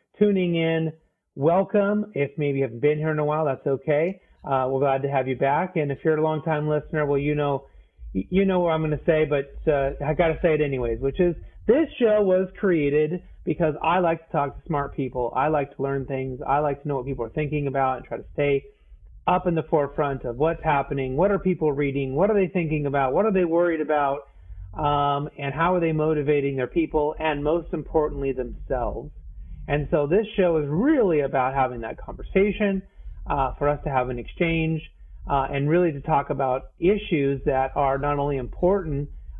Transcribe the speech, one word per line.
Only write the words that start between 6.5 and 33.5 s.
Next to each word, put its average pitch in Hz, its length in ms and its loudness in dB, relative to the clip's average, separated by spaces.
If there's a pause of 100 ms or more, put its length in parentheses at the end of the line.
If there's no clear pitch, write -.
listener, 151 360 -2
well, 143 120 2
you 147 180 0
know, 143 300 -2 (480)
y-, - 160 -4
you 190 160 4
know 190 140 2
what 175 120 2
I'm 160 100 0
gonna 151 240 -2
say, 156 200 4
but, 139 300 -2 (120)
uh, 139 240 2 (140)
I 151 80 0
gotta 160 280 2
say 165 120 4
it 151 80 2
anyways, 127 380 -2
which 135 200 -2
is 175 160 2 (320)
this 285 260 4
show 214 280 4
was 185 260 2 (120)
created 156 640 2 (200)
because 156 380 0
I 170 160 2
like 170 260 0
to - 80 -20
talk 143 240 -2
to - 120 -18
smart 151 260 -2
people. 127 420 -4
I 135 120 2
like 151 280 -2
to - 60 -8
learn 139 240 -2
things. 131 400 -6
I 139 140 2
like 143 240 -2
to - 40 -8
know 143 100 0
what 127 80 -6
people 127 200 -4
are 110 40 -6
thinking 147 360 -2
about 131 320 0
and 123 80 -16
try 113 120 -8
to - 160 -14
stay 143 320 0 (600)
up 180 220 0
in 175 80 2
the 160 80 0
forefront 143 600 -2
of 120 120 -6
what's 160 240 0
happening. 139 540 -2
What 180 160 2
are 196 80 2
people 165 320 2
reading? 139 420 -2
What 170 160 2
are 214 60 2
they 190 140 2
thinking 156 360 0
about? 135 280 0
What 185 120 2
are 220 60 2
they 185 140 2
worried 165 360 2
about? 147 460 0 (500)
Um, 143 520 0 (100)
and 139 160 -4
how 170 180 2
are 180 60 2
they 165 140 2
motivating 147 640 2
their 127 100 0
people? 156 500 0
And 151 240 -2
most 160 320 0
importantly, 147 600 -2
themselves. 120 760 -6 (600)
And 147 200 0
so 151 160 2
this 196 300 2
show 175 220 4
is 147 100 -2
really 190 540 2
about 135 320 0
having 127 280 0
that 113 160 -8
conversation, 196 840 0 (440)
uh, 139 280 0